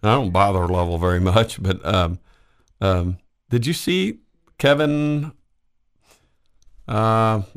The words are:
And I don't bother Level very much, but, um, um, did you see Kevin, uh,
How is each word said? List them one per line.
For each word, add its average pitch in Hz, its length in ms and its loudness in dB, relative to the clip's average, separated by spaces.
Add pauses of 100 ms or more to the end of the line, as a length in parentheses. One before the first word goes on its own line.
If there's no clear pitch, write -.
And 107 100 4
I - 20 6
don't 127 160 0
bother 92 380 2
Level 87 320 -2
very 90 200 0
much, 98 420 0
but, 95 220 -4
um, 90 360 -2 (600)
um, 90 380 -2 (320)
did 120 160 -2
you 165 80 -2
see 185 460 -2 (400)
Kevin, 147 720 0 (1500)
uh, 110 540 0 (160)